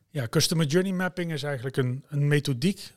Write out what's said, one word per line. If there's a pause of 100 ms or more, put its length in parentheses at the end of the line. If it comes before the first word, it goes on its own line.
(100)
Ja,
Customer
Journey
Mapping
is
eigenlijk
een,
een
methodiek,